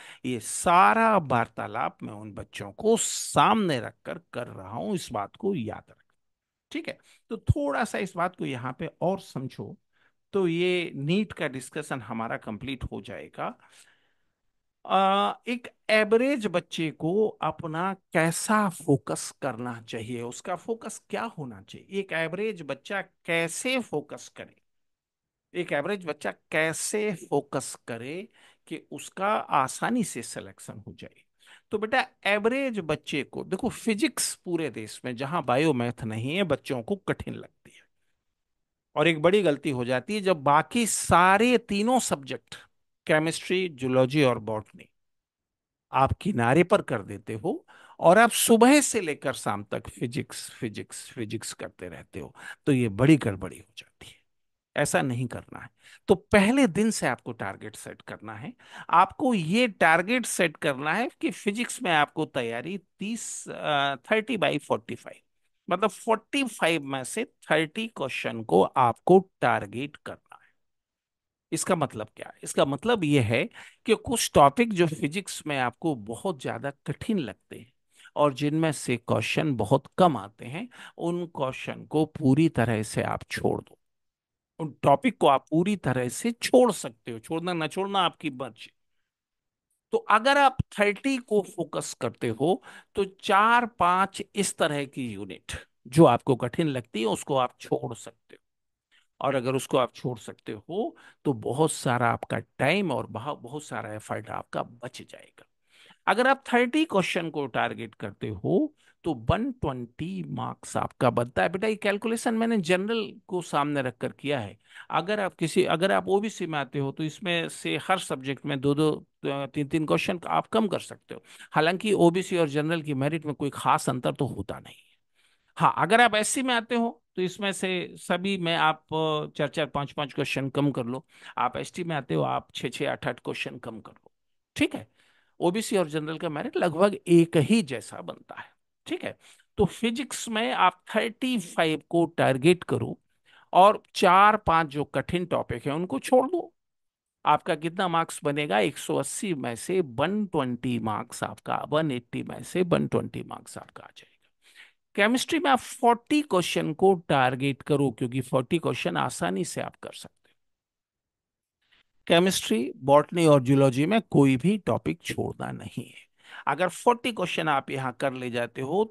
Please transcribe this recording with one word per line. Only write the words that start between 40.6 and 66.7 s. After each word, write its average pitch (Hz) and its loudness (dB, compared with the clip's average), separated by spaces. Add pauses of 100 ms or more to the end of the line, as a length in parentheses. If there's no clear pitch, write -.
सारे 196 4
तीनों 226 0
सब्जेक्ट 135 -6 (500)
केमिस्ट्री, 165 0
जूलॉजी 131 2
और 123 4
बॉटनी 110 -8 (1040)
आप 135 4
किनारे 131 4
पर 190 4
कर 110 -6
देते 101 -10
हो 185 -6 (360)
और 180 8
आप 233 8
सुबह 247 8
से 240 0
लेकर 147 -4
शाम 104 -4
तक 117 -6
फिजिक्स, - -8
फिजिक्स, - -10
फिजिक्स 113 -8
करते - -14
रहते - -14
हो, 67 -14 (320)
तो 151 4
ये 123 2
बड़ी 131 6
गड़बड़ी 92 -4
हो - -20 (140)
जाती - -20
है। - -10
ऐसा 160 0
नहीं 127 -4
करना - -12
है। - -18 (400)
तो 202 8 (180)
पहले 226 6
दिन 208 0
से - -2
आपको 123 -4
टारगेट 104 -10
सेट - -16
करना 107 -14
है। 135 -14 (380)
आपको 190 4
ये 196 2
टारगेट 180 2
सेट 170 -2
करना 147 -2
है 233 -2 (120)
कि 302 -4
फिजिक्स 208 -6
में 185 -2
आपको 151 2
तैयारी 123 -6 (220)
तीस, - -10
अ, 143 -2
थर्टी 220 -2
by 147 0
फ़ोर्टी - -4
फ़ाइव, - -18 (480)
मतलब 190 0
फ़ोर्टी 233 -2
फ़ाइव 165 0